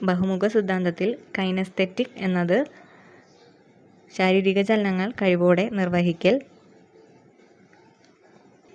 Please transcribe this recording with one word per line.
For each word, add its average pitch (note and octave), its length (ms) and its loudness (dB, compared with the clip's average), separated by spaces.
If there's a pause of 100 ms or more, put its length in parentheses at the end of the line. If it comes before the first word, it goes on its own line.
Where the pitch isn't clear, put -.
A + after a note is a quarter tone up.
ബഹുമുഖ F#3 460 0
സിദ്ധാന്തത്തിൽ F#3 540 -2 (280)
kinesthetic F#3+ 720 -2 (180)
എന്നത് F3+ 320 0 (1600)
ശാരീരിക F#3+ 520 2
ചലനങ്ങൾ G3+ 400 0 (120)
കഴിവോടെ F3+ 440 4 (140)
നിർവഹിക്കൽ. F3 580 2 (2500)